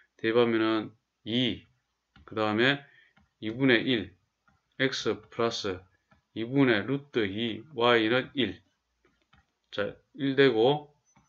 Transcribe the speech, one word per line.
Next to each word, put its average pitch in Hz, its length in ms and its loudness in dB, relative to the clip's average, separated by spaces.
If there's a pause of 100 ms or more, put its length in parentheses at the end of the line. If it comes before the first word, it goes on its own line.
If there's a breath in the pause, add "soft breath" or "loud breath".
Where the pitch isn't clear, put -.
(180 soft breath)
대입하면은 110 720 0 (320)
이, 113 400 -4 (600)
그 101 100 -18
다음에 110 480 0 (560 soft breath)
이분의 117 440 0
일 110 320 -4 (640)
X 127 500 -4
플러스 110 500 -4 (540)
이분의 117 540 0
루트 135 380 -4
이 107 380 -6 (120)
Y는 120 580 2
일. 113 280 -4 (1120)
자, 101 240 -6 (200)
일 139 200 -2
되고, 135 580 4 (360)